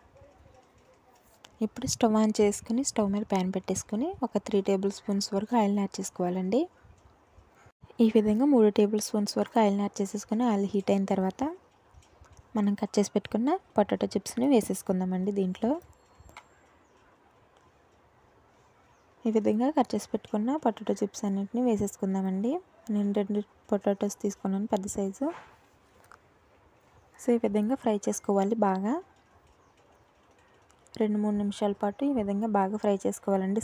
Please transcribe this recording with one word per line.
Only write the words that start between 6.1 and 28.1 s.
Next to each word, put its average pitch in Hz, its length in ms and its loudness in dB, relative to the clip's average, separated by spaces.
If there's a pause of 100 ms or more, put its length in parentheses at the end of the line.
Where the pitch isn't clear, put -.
ఈ 226 120 6
విధంగా 214 380 4
మూడు 220 160 8 (100)
టేబుల్ 214 260 2
స్పూన్స్ 208 340 -2
వరకు - 220 -2
ఆయిల్ని 202 240 2
యాడ్ 202 140 -6
చేసేసుకుని, 208 500 -2
ఆయిల్ 202 240 2
హీట్ 196 200 -2
అయిన 196 180 0
తర్వాత 190 320 0 (1120)
మనం 202 240 2
కట్ 208 160 -6
చేసి 202 180 2
పెట్టుకున్న 233 400 0 (220)
పొటాటో 202 380 2
చిప్స్ని 233 400 -2
వేసేసుకుందామండి 185 840 0
దీంట్లో. 190 320 0 (3500)
ఈ 226 120 -2
విధంగా 214 400 2
కట్ 262 180 2
చేసి - 200 -4
పెట్టుకున్న 220 500 -2
పొటాటో 208 380 -2
చిప్స్ - 260 -6
అన్నిటిని 202 400 -2
వేసేసుకుందామండి. 196 840 -2 (440)
నేను 202 220 0
రెండు 208 260 -2 (260)
పొటాటోస్ 202 540 -2
తీసుకున్నాను 196 500 -4
పెద్ద 196 100 -2 (120)
సైజు. 196 280 -4 (2000)
So, - 40 -4 (100)
ఈ 226 100 -2
విధంగా 214 380 0
ఫ్రై 214 120 2 (120)
చేసుకోవాలి 202 480 0 (120)